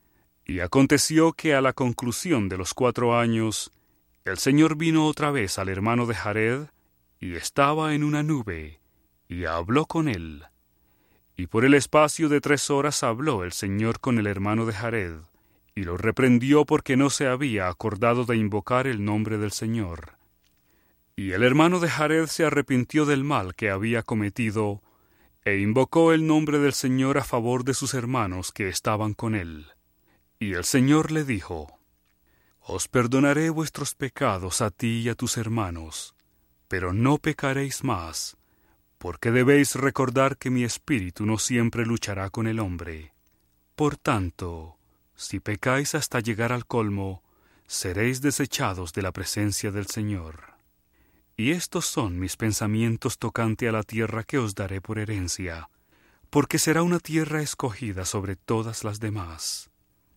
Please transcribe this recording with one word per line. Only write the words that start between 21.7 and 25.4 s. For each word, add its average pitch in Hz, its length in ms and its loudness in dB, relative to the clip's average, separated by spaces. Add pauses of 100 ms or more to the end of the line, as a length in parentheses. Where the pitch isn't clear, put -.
de 165 100 0
Jared 156 380 2
se 160 180 0
arrepintió 143 600 2
del 143 180 2
mal 117 320 -2
que 104 160 -2
había 113 320 -2
cometido, 104 800 -2 (600)